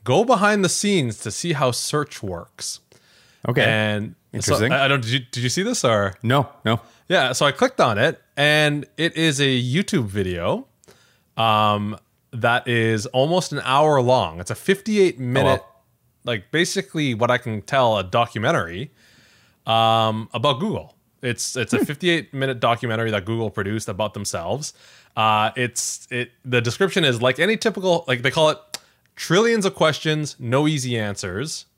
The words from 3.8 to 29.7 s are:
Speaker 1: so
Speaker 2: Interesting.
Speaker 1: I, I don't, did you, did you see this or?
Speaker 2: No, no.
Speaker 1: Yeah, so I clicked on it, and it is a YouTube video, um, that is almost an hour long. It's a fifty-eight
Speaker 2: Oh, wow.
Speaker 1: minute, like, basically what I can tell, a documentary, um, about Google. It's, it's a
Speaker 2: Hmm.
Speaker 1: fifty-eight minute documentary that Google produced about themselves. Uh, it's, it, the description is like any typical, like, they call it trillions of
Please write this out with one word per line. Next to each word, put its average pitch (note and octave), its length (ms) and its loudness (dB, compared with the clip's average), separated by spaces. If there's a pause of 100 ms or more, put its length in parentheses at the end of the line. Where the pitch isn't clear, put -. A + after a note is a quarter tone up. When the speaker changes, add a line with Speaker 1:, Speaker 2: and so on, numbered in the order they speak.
Speaker 1:
so - 40 -10
Speaker 2:
Interesting. A#2 360 0
Speaker 1:
I, C3+ 120 2
I C3+ 40 2
don't, C#3 120 2
did A2+ 100 -6
you, C3+ 100 0
did A#2+ 220 -10
you B2 60 -2
see F3 140 -2
this A#3 240 -2
or? G2+ 260 2 (100)
Speaker 2:
No, B2+ 280 2 (160)
no. A2+ 160 0 (260)
Speaker 1:
Yeah, C#3+ 240 2
so D3 140 2
I C#3 60 2
clicked B3+ 280 0
on A#2+ 160 4
it, C#3+ 240 0 (160)
and D3 480 2 (140)
it D#3+ 180 -2
is D#3 240 0
a C3 220 2
YouTube C#3 420 0
video, G2 640 -2 (720)
um, G#2+ 580 2 (340)
that A#2+ 380 0
is A2+ 380 0
almost D#3 460 0
an C#3 120 -6
hour C#3+ 380 4
long. A2 360 2
It's F2+ 120 -10
a - 40 -4
fifty-eight G3 640 0
Speaker 2:
Oh, C3 40 -8
wow. B2 80 -4
Speaker 1:
minute, B2 320 2 (640)
like, A2+ 260 -6
basically D#3+ 640 -2
what A#2 160 0
I B2 80 4
can G#2+ 240 -6
tell, A#2+ 340 2
a F#2+ 80 -2
documentary, A2+ 840 -2 (760)
um, A2+ 680 2
about B2 260 0
Google. F3 340 -6 (280)
It's, - 340 -6
it's B2 160 -2
a - 60 0
Speaker 2:
Hmm. G4 60 2
Speaker 1:
fifty-eight D#3 500 -4
minute C3+ 260 -4
documentary A#2 520 0
that G2+ 120 -2
Google A2+ 240 -4
produced G#2 400 -6
about G#2 240 -6
themselves. G2 640 -6 (400)
Uh, A2 420 2
it's, - 540 -6
it, B2 200 -6 (120)
the B2 200 0
description F3 420 0
is A#2+ 160 2
like B2+ 180 2
any G3 200 2
typical, F#3 500 0
like, B2 140 -2
they C3 80 0
call D#3 180 4
it D3 100 0 (560)
trillions G#3+ 520 2
of F3 80 0